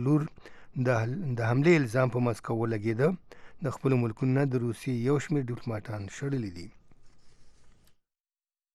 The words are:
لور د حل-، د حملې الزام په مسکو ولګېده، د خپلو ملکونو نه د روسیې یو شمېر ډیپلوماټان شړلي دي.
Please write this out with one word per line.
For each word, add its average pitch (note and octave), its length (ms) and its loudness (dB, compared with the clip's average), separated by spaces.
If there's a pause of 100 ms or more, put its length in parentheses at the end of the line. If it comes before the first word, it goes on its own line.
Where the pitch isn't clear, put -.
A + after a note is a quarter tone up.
لور D3 160 4 (640)
د - 20 4 (120)
حل-، A#2+ 200 -2 (180)
د - 20 -4 (100)
حملې C#3+ 300 6
الزام B2+ 340 2
په C3+ 140 0
مسکو A#2 300 -2
ولګېده، A2+ 500 0 (560)
د - 20 -4 (100)
خپلو C3+ 280 2
ملکونو B2 340 0
نه C#3 80 4
د B2+ 180 0
روسیې A#2+ 300 -4 (140)
یو C#3+ 160 4
شمېر C#3+ 260 -2
ډیپلوماټان G#2+ 520 -6 (160)
شړلي C3 400 -4
دي. F2 100 -12 (2000)